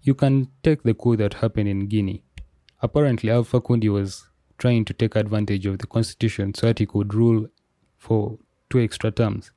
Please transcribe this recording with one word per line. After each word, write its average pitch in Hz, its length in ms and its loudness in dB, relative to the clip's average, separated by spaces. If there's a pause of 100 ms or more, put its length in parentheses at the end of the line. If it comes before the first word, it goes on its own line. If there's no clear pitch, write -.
You 135 120 2
can 135 340 0 (140)
take 156 220 0
the 113 100 2
coup 117 220 0
that 104 180 -2
happened 107 340 -2
in 98 200 -4
Guinea. 101 340 -2 (580)
Apparently, 123 500 0
Alpha 120 300 2
Conde 113 280 0
was 101 400 -4 (300)
trying 117 260 2
to - 100 -8
take 113 220 0
advantage 104 500 0
of 95 120 -2
the - 100 -10
constitution 107 680 -2
so - 140 0
that 113 100 0
he 107 80 2
could 104 260 -2
rule 113 360 2 (500)
for 110 400 -2 (320)
two 131 100 2
extra 113 300 -2
terms. 107 460 -2